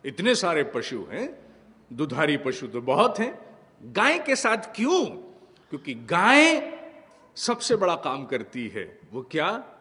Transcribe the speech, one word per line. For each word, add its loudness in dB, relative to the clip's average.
इतने 2
सारे 2
पशु -4
हैं, -8
दुधारी 0
पशु -4
तो -8
बहुत 4
हैं। -4
गाय 2
के 0
साथ -2
क्यों? 2
क्योंकि -8
गाय 4
सबसे 0
बड़ा 2
काम -6
करती -6
है। -10
वो -10
क्या? -4